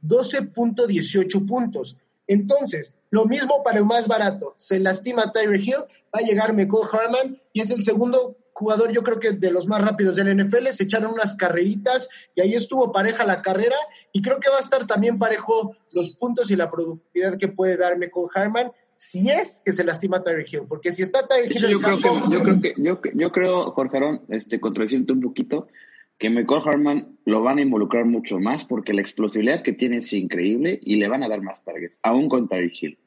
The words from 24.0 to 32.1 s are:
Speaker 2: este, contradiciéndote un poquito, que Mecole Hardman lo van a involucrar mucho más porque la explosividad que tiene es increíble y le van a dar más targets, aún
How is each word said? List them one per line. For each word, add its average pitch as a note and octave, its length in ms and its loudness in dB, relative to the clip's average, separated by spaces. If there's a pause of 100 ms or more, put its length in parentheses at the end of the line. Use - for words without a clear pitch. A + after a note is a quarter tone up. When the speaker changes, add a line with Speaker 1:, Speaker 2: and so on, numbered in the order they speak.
Speaker 2:
este, A2 280 -4
contradiciéndote A#2 540 -2
un C3 80 2
poquito, - 480 -4 (500)
que G#2+ 120 -2
Mecole A#2+ 320 2
Hardman D3 640 0
lo G#2+ 160 2
van C3+ 160 2
a - 20 2
involucrar A#2 460 2
mucho A#2 320 0
más A#2 260 -2
porque G#2+ 300 -4
la G2+ 80 0
explosividad A2 580 -2
que A#2 140 -2
tiene A#2+ 240 -2
es A#2 160 -8
increíble G2 680 -2
y G#2 140 0
le G2+ 120 2
van C3 140 -2
a B2 60 -4
dar G#2 140 -4
más F#2+ 200 -12
targets, E2+ 400 -12
aún B2+ 280 2